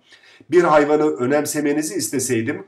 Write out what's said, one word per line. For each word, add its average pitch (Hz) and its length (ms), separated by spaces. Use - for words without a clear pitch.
Bir 170 120
hayvanı 151 520
önemsemenizi 147 800
isteseydim, 127 720